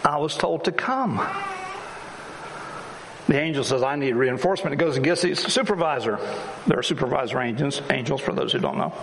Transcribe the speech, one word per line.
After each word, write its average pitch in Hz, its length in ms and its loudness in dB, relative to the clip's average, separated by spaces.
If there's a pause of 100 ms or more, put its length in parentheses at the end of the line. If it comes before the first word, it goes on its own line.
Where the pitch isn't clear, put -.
"I 147 140 4
was 151 180 0
told 165 300 0
to 190 80 2
come." 254 520 0 (2000)
The 143 100 6
angel 151 240 0
says, 127 200 2
"I 135 120 2
need 139 200 2
reinforcement." 131 580 2
He 143 120 -4
goes 143 120 2
and 135 80 2
gets 170 160 4
his 170 180 2
supervisor. 156 800 0 (480)
There - 100 6
are 123 60 0
supervisor 131 560 0
angels, 127 500 0
angels, 135 300 0
for - 140 0
those - 180 2
who 127 80 2
don't 147 180 0
know. 156 140 0 (120)